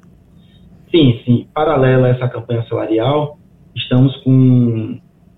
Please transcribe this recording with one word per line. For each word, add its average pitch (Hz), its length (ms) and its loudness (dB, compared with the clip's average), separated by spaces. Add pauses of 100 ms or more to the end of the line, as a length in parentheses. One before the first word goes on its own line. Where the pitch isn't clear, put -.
(920)
Sim, 139 340 2
sim. 120 300 0
Paralela 131 540 0
a - 20 2
essa 127 180 -2
campanha 117 400 -8
salarial, 113 720 -4 (380)
estamos 131 480 0
com 123 720 2 (400)